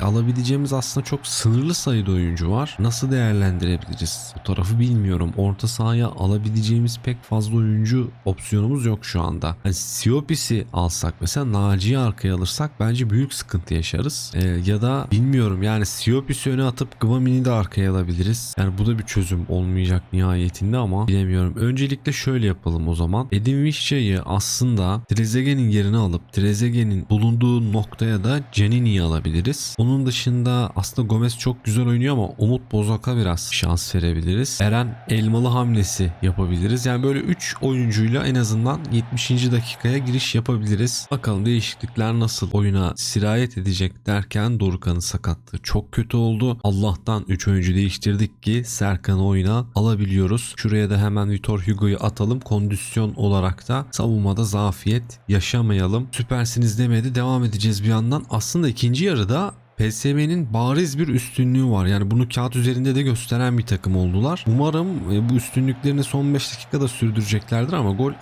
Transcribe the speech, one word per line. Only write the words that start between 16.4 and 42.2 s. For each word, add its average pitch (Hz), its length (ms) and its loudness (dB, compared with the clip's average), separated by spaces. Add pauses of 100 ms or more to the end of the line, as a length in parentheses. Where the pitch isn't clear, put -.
öne 131 120 0
atıp 127 380 -4
Gbamin'i 127 440 2
de 127 60 0
arkaya 98 420 0
alabiliriz. 90 680 -2
Yani 95 200 0
bu 104 80 2
da 113 120 0
bir 110 60 -6
çözüm 90 440 -2
olmayacak 92 540 0 (100)
nihayetinde 92 640 0
ama 104 320 0
bilemiyorum. 92 480 2
Öncelikle 135 560 -2
şöyle 127 340 0
yapalım 82 420 -2
o 85 60 2
zaman. 90 380 0
Edin 131 320 2
Vişça'yı 131 580 0
aslında 101 840 0
Trezeguet'in 123 600 2
yerine 104 280 2
alıp 92 360 0
Trezeguet'in 104 800 0
bulunduğu 117 640 2
noktaya 107 520 -2
da 139 160 0 (120)
Canini'yi 104 500 2
alabiliriz. 82 760 -2
Onun 131 280 2
dışında 123 720 0
aslında 107 320 -2
Gomez 117 300 2
çok 127 260 -4
güzel 113 220 0
oynuyor 120 260 2
ama 110 160 0
Umut 123 440 0
Bozok'a 107 440 0
biraz 90 360 0
şans - 420 0
verebiliriz. 87 680 0
Eren 110 480 0
Elmalı 113 400 2
hamlesi 113 640 0 (100)
yapabiliriz. 95 640 0
Yani 123 160 0
böyle 139 160 2
üç - 420 -4
oyuncuyla 123 640 0
en 131 80 0
azından 120 460 0 (120)
yetmişinci 120 600 0
dakikaya 120 460 -2
giriş 127 360 -2
yapabiliriz. 117 760 0
Bakalım 107 360 -2
değişiklikler 113 680 -2
nasıl 113 360 0